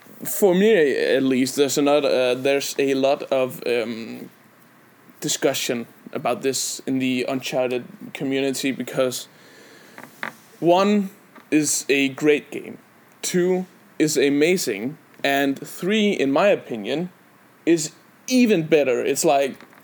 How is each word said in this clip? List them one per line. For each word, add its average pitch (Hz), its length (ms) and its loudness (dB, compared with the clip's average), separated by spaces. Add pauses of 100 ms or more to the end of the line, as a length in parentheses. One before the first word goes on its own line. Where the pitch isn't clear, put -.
(240)
for 185 320 2
me 202 160 6 (440)
at 135 80 2
least, 131 340 0
there's 139 200 2
another, 143 320 2
uh, 123 260 2
there's 139 440 -2
a 139 140 2
lot 135 300 0
of, 131 440 -2
um, 117 600 -6 (920)
discussion 135 640 -2 (260)
about 120 300 -4
this - 460 -4
in 135 120 0
the 131 300 0
Uncharted 127 540 -4 (300)
community, 135 580 -2
because 127 560 -4 (1300)
one 190 500 2 (420)
is 151 380 0
a 139 200 2
great 151 420 0
game, - 260 -12 (440)
two 180 440 0 (340)
is 156 180 0
amazing, 143 800 0 (260)
and 139 360 0
three, 208 520 -2
in 135 200 0
my 160 160 2
opinion, 143 600 -2 (560)
is 165 260 2 (360)
even 220 360 4
better. 139 400 2
It's, 131 220 -2
like, 139 400 0 (180)